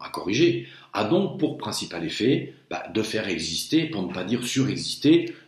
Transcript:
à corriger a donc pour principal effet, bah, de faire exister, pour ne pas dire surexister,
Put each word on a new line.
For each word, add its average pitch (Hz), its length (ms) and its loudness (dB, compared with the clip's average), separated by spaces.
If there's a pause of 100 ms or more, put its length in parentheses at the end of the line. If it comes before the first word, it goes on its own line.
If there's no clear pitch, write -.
à - 80 -12
corriger 135 580 2 (240)
a 107 120 0
donc 180 360 2
pour 147 200 0
principal - 440 -6
effet, 104 520 0 (160)
bah, - 200 -6
de 104 120 2
faire 104 240 -4
exister, 80 580 0
pour 101 160 -4
ne 92 100 -4
pas 92 120 -4
dire 113 200 -2
surexister, 139 880 2 (160)